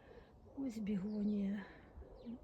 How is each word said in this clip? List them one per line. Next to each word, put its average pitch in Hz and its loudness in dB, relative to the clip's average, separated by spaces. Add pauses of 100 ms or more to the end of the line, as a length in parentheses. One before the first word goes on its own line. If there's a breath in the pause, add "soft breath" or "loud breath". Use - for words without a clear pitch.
(580 loud breath)
Ось 262 0
бігонія 208 4 (800 loud breath)